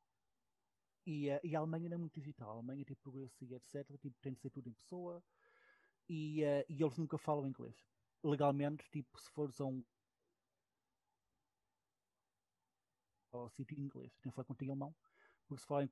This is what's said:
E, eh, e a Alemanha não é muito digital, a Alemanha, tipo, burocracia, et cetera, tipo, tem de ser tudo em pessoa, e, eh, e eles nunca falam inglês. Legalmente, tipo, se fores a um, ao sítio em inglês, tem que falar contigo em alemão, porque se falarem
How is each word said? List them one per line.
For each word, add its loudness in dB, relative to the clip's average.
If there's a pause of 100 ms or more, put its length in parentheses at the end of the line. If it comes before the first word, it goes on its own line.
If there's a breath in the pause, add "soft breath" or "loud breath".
(1040)
E, 2
eh, 4
e 0
a 4
Alemanha 0
não -2
é -2
muito -4
digital, -8
a -6
Alemanha, -6
tipo, -12
burocracia, -10
et -16
cetera, -6
tipo, -8
tem -2
de -8
ser -4
tudo -8
em -10
pessoa, -8 (840)
e, 2
eh, 6
e 0
eles 4
nunca 0
falam 2
inglês. -6 (460)
Legalmente, 4
tipo, -6
se -16
fores -2
a 2
um, -2 (3500)
ao -8
sítio -8
em -2
inglês, -8
tem -6
que -10
falar -4
contigo -4
em -2
alemão, -4 (520)
porque -6
se -16
falarem 4